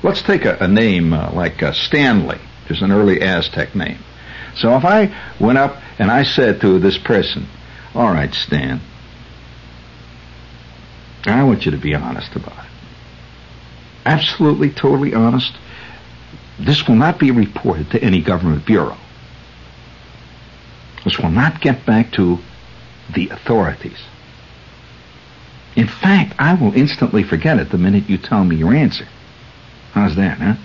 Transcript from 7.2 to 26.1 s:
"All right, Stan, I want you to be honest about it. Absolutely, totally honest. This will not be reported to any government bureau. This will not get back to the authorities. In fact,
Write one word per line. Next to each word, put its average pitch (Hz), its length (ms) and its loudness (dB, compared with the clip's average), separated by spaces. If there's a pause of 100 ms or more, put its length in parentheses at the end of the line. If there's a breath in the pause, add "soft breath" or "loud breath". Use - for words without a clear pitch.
"All 113 160 2
right, 76 220 -2
Stan, 65 480 -4 (2500)
I 117 180 2
want 123 220 2
you 78 60 0
to 71 60 -4
be 76 180 -2
honest - 400 -8
about - 220 -12
it. - 140 -20 (1300)
Absolutely, 147 640 0
totally 139 440 0
honest. 117 400 0 (1040 loud breath)
This - 280 0
will 120 80 4
not 156 240 2
be 135 120 4
reported 98 600 -2
to 117 120 0
any 95 180 2
government 82 440 -2
bureau. 82 320 0 (2000)
This - 140 -2
will 82 140 -2
not 135 300 0
get - 240 -2
back 113 280 2
to 87 260 2 (720)
the - 160 -2
authorities. - 680 -2 (1800)
In 113 120 2
fact, 190 500 0